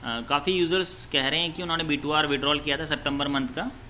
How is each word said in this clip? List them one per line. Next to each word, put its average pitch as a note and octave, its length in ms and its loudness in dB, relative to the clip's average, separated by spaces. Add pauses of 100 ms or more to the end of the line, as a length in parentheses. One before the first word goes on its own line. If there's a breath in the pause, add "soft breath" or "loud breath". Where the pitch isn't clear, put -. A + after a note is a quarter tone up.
काफ़ी B2+ 480 0
users F3+ 540 2
कह C3+ 220 0
रहे D#3 120 2
हैं E3+ 120 -2
कि F3+ 100 -8
उन्होंने E3 220 -2
बी D3+ 120 2
टू C#3+ 140 -2
आर D3+ 160 4
विड्रॉल C#3+ 340 2
किया C#3+ 160 0
था D#3+ 100 -4
सितंबर C#3+ 420 -2
month C3+ 200 0
का F3+ 220 -4 (200)